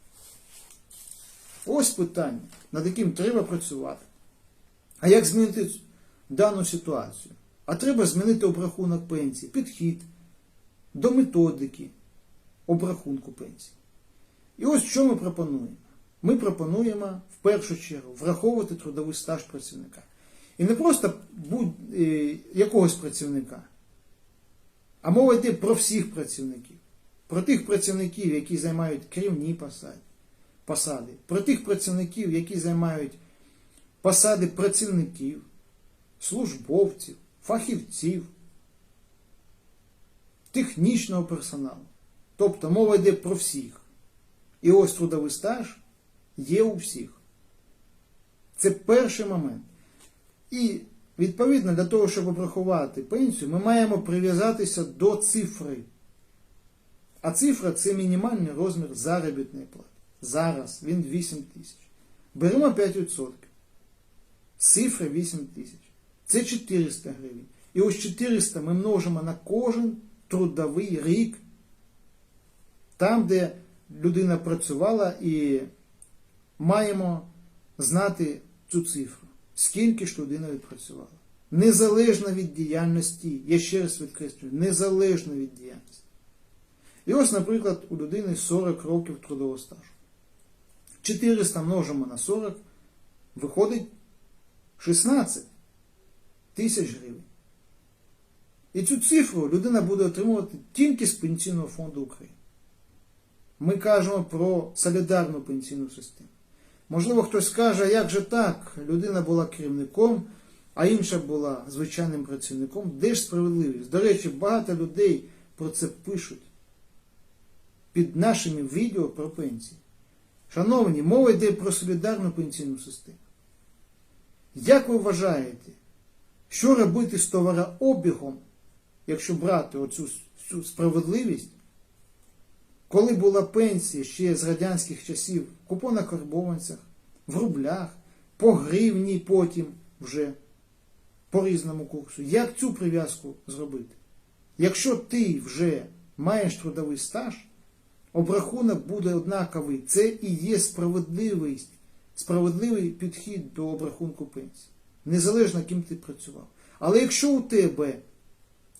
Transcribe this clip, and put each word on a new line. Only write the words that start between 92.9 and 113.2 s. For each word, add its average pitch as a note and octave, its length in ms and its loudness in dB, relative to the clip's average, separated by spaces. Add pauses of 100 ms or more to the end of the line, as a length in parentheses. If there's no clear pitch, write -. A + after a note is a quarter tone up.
виходить G#3 520 0 (920)
шістнадцять A3+ 680 2 (1080)
тисяч G3+ 360 0
гривень. A#2+ 320 -14 (1500)
І F#3 100 -4
цю A#3 180 2
цифру G3+ 480 2
людина G3+ 320 2
буде F#3+ 240 2
отримувати G3 540 0 (140)
тільки C4 340 2
з - 80 0
Пенсійного E3 540 -4
фонду D3 320 -10
України. - 360 -14 (1200)
Ми F3+ 160 0
кажемо G3 480 2
про E3+ 500 0
солідарну F3 640 2
пенсійну C3+ 500 -6
систему. - 380 -20 (640)
Можливо, A3 300 4
хтось G3+ 240 0
скаже: G3+ 420 4
«Як G#3+ 220 4
же G3 100 0
так? G3 560 -2 (120)
Людина F3+ 340 0
була E3 240 2
керівником, E3 760 0 (520)
а E3 120 2
інша F#3 320 2
була C#3+ 500 -4
звичайним D#3 560 -4
працівником. C3+ 720 -8
Де G3 200 2
ж F3 60 0